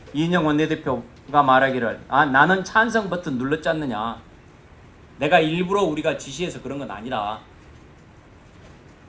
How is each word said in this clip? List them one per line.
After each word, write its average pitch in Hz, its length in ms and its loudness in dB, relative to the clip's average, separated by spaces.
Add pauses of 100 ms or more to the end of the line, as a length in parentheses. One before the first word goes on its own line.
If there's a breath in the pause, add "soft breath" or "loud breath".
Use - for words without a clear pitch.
(140)
이인영 165 320 2
원내대표가 147 1000 0
말하기를, 131 640 2
"아, 143 180 4
나는 160 380 4
찬성 220 460 0
버튼 165 280 -4
눌렀지 147 320 -2
않느냐. 117 500 -4 (1000)
내가 175 200 4
일부러 180 440 0
우리가 151 340 -2
지시해서 135 440 -8
그런 135 180 -8
건 131 100 -10
아니라 107 520 -8 (1700)